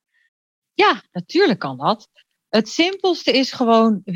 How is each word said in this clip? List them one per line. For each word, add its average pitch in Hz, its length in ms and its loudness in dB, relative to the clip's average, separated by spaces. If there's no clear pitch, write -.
Ja, 359 280 0
natuurlijk 302 460 0
kan 135 180 -8
dat. 170 320 -4
Het 220 200 0
simpelste 359 640 -2
is 254 200 0
gewoon 226 520 2
W 190 120 -10